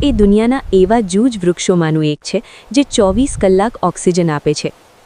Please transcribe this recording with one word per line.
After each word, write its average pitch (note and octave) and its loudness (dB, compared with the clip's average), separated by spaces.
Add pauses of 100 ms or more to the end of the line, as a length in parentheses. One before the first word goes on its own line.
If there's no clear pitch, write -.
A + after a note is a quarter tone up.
એ C#4+ 0
દુનિયાના A3 2 (100)
એવા G3 4
જૂજ G#3+ 0
વૃક્ષોમાંનું E3 0
એક D3+ -4
છે - -6 (300)
જે C#4 2
ચોવીસ A3 0
કલાક G3 0
ઓક્સિજન F3 -2
આપે D3+ -2
છે. - -8 (320)